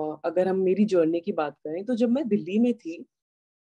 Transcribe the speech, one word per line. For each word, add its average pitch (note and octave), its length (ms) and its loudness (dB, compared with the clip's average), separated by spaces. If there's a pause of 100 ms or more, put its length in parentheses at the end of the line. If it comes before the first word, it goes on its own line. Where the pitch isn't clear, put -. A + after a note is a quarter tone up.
(240)
अगर F3 240 0
हम F#3+ 80 0
मेरी F#3+ 280 2
journey E3+ 360 2
की G3+ 120 -6
बात D3+ 260 -4
करें, E3 260 -8
तो B3 100 -2
जब A#3 160 2
मैं B3+ 180 0
दिल्ली F#3+ 300 0
में A#3+ 160 4
थी, F3 300 -14 (600)